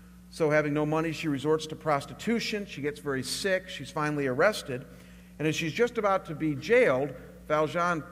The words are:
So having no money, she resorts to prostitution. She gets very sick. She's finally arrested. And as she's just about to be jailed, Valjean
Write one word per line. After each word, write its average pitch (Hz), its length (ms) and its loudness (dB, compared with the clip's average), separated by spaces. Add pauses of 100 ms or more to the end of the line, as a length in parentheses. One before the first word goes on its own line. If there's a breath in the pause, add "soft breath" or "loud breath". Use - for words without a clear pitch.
(300 loud breath)
So 160 180 2
having 151 240 4
no 151 140 0
money, 160 260 0
she 160 160 -6
resorts 151 380 0
to 156 100 -10
prostitution. 202 920 -2
She - 140 -12
gets 143 200 -4
very 135 220 -2
sick. 185 460 -2
She's - 220 -12
finally 151 360 0
arrested. 139 600 2 (520 loud breath)
And 151 100 0
as 151 80 0
she's 160 160 -2
just 233 260 0
about 196 280 2
to 160 80 -8
be 151 200 0
jailed, 147 560 4 (380 loud breath)
Valjean 156 640 2